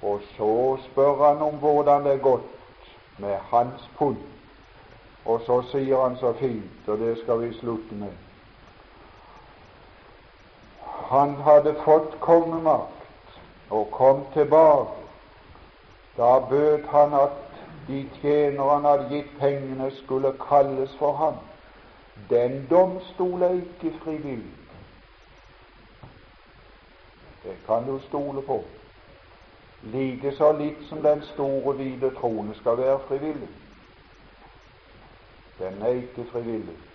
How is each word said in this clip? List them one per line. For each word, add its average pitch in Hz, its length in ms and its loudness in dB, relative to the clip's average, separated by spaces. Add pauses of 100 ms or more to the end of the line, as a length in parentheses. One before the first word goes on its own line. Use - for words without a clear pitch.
Og 101 200 -4 (160)
så 120 480 2
spør 139 420 4
han 147 160 4
om 151 160 -4
hvordan 143 460 4
det 139 80 4
er 135 100 -2
gått - 960 -4
med 101 160 -4 (140)
hans 123 480 0
pund. 135 200 0 (1080)
Og 117 200 0
så 123 160 2 (100)
sier 135 300 0
han 127 160 0
så 123 220 0
fint, 110 480 -6
og 107 120 -2
det 113 200 -2
skal 117 220 -2
vi 117 180 -6
slutte 110 360 -8
med. 101 180 -12 (3000)
Han 143 320 2
hadde 151 400 6
fått 156 360 4
kongemakt - 1500 0
og 107 220 -2
kom 135 320 4 (100)
tilbake. 151 720 4 (1120)
Da 123 220 6 (100)
bød 147 380 2
han 147 260 4
at 143 300 0 (440)
de 135 180 -8 (160)
tjenere 143 500 0
han 147 160 2
hadde 139 240 4
gitt 147 280 -8
pengene, 135 520 -2
skulle 135 400 -2 (160)
kalles 139 520 2
for 147 140 0
ham. 160 220 -2 (960)
Den 127 400 0
dom 180 260 4 (180)
stol 180 300 -2
er 180 160 0
ikke 165 320 -8 (120)
frivillig. 143 520 -10 (3000)
Det 92 120 -14 (120)
kan 113 200 0
du 135 200 -6
stole 143 340 -6
på. 135 160 -4 (1300)
Like 131 520 -6
så 151 160 6
litt 147 380 -4
som 156 120 -12
den 147 200 2
store, 139 520 -4
hvite 131 440 -4
trone 107 380 -4
skal 117 220 -2
være 135 300 2
frivillig. 139 400 -6 (2000)
Den 95 220 -10
er 110 60 -2 (140)
ikke 123 300 -12
frivillig. 107 440 -8 (200)